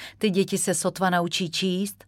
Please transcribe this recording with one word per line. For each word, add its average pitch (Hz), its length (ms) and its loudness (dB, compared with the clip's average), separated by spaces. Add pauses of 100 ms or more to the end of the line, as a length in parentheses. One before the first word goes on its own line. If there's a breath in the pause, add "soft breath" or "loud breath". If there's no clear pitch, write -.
(180 loud breath)
„Ty 214 120 2
děti 190 280 2
se - 160 0
sotva 185 360 0
naučí 175 420 0
číst 190 560 -2